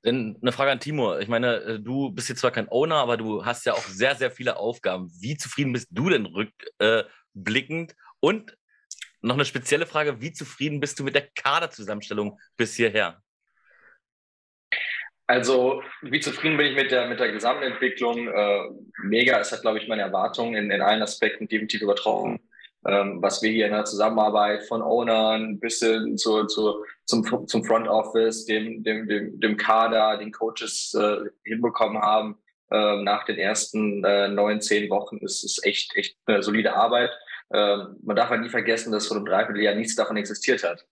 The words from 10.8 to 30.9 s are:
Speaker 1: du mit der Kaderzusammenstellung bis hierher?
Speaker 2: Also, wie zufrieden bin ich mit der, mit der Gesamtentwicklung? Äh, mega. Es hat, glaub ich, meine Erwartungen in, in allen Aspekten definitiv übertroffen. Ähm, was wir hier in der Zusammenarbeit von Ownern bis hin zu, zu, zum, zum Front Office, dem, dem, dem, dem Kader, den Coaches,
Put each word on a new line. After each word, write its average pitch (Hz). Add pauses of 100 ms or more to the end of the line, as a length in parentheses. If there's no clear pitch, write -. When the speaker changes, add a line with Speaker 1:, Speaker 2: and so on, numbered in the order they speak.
Speaker 1:
du 143
mit 135
der 139
Kaderzusammenstellung 107 (160)
bis 113
hierher? 104 (2000)
Speaker 2:
Also, 127 (220)
wie 143
zufrieden 156
bin 147
ich 135
mit 127
der, 123
mit 120
der 110
Gesamtentwicklung? 120
Äh, 101 (420)
mega. 117
Es -
hat, 113
glaub 110
ich, 107
meine 107
Erwartungen 110
in, 104
in 101
allen 107
Aspekten 107
definitiv 107
übertroffen. 104 (480)
Ähm, 98
was 98
wir 110
hier 110
in 104
der 107
Zusammenarbeit 107
von 113
Ownern 110
bis 113
hin 113
zu, 107
zu, 104 (200)
zum, 117
zum 110
Front 113
Office, 113
dem, 110
dem, 110
dem, 104
dem 107
Kader, 110
den 107
Coaches, -